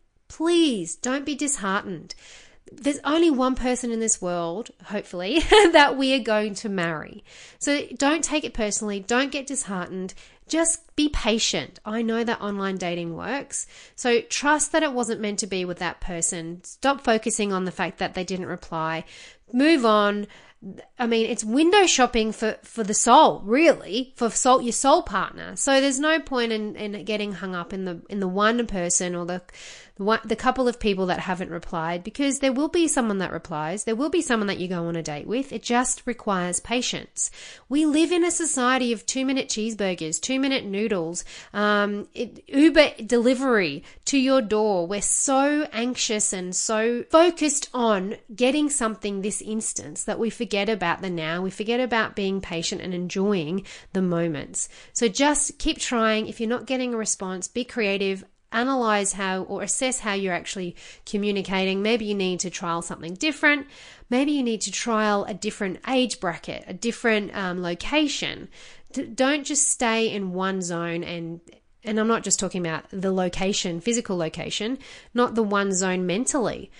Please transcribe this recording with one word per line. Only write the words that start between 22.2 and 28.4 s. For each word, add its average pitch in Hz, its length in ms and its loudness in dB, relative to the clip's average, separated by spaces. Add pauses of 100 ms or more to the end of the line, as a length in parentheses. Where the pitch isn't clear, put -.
for, 214 300 -2
for - 200 -8
the 208 120 -2
soul, 240 500 8
really, 247 720 4
for 233 120 0
soul, 254 320 4
your 240 120 -4
soul 311 300 4
partner. 185 520 -6
So 269 260 4
there's 269 200 0
no 311 180 2
point 247 320 -2
in, 214 240 -4
in 208 300 -8
getting 208 280 -4
hung 185 220 -8
up 175 180 -8
in 190 120 -6
the, 175 240 -6
in 202 100 -6
the 196 80 0
one 214 400 2